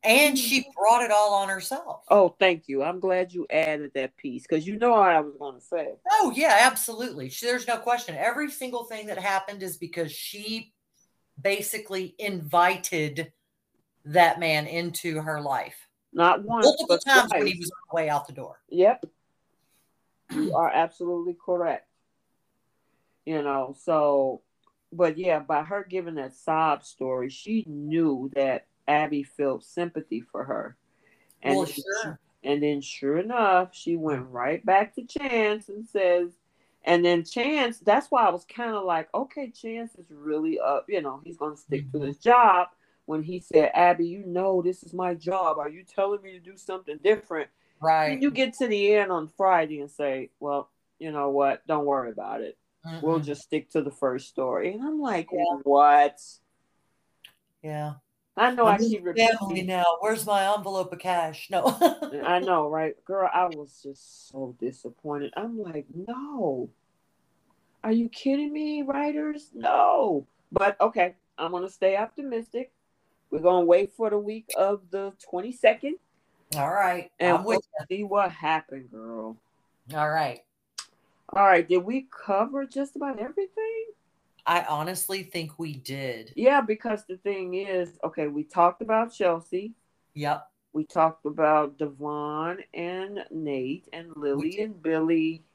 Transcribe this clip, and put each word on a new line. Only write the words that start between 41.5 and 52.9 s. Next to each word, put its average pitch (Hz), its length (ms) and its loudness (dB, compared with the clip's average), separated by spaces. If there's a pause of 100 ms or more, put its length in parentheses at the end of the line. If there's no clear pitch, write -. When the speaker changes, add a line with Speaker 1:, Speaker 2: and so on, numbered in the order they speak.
Speaker 2:
stick 143 360 -8
to 147 60 -4
Speaker 1:
Mm-hmm. 139 100 -4
Speaker 2:
his 143 100 -10
job." 220 500 6 (380)
When 156 160 -4
he 180 180 -8
said, - 340 4
"Abby, 175 320 4
you 190 200 -10
know 180 360 0
this 180 200 -4
is 165 120 -20
my 180 200 -2
job. 165 440 -2
Are 147 120 -6
you 180 140 -20
telling 196 380 -2
me 190 100 -20
to 180 80 -20
do 185 180 -20
something 185 400 -10
different?" 170 520 0 (300)
Speaker 1:
Right. 156 320 2
Speaker 2:
Then 269 100 -2
you 285 80 2
get 254 240 0
to 254 140 -2
the 208 260 4
end 202 180 2
on 156 160 -2
Friday 165 520 2
and 143 100 -10
say, 135 400 -4 (100)
"Well, 143 300 -4 (280)
you 160 140 -10
know 143 180 -2
what? 139 360 0
Don't 151 200 -2
worry 131 240 -2
about 107 320 -10
it. - 160 -12 (440)